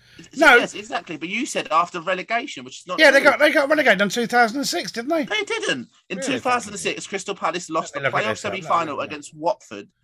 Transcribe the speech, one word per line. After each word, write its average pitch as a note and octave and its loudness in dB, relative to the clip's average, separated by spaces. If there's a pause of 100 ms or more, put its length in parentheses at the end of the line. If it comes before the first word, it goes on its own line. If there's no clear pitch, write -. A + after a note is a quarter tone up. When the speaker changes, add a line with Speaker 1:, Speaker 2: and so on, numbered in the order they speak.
(360)
Speaker 1:
No. C4+ 8
Speaker 2:
Yes, A#3 2
exactly. G#3+ -8
But D3+ -8
you A3+ -4
said F3+ -4
after E3+ 2
relegation, F#3 -4
which - -16
is - -20
not - -6
Speaker 1:
Yeah, D4+ 8
they C4+ 6
Speaker 2:
true. C#4+ 6
Speaker 1:
got, A3+ 4
they D4+ 4
got C#4+ 2
relegated B3+ 4
in G3+ 2
two A#3+ -2
thousand A#3+ 2
and C4+ -4
six, D4 -4
didn't A#3 -10
they? D#4+ 0
Speaker 2:
They G#4 -4
didn't. F#3+ -6 (220)
In F#3 -8
Speaker 1:
Really? C4+ -4
Speaker 2:
two B3+ -2
thousand A3+ -2
and F#3+ -10
six, D#3+ -6
Crystal G3 -8
Palace G3+ -6
lost D#3+ -4
the C#3+ -8
Speaker 1:
Look C3+ -2
at - -2
Speaker 2:
playoff G#3+ -2
Speaker 1:
this, G#3 -6
look, G#3 -4
Speaker 2:
semi-final E3 -2
Speaker 1:
look, G2+ -4
look. C#3+ -10
Speaker 2:
against D3+ -14
Watford. D3+ -6 (160)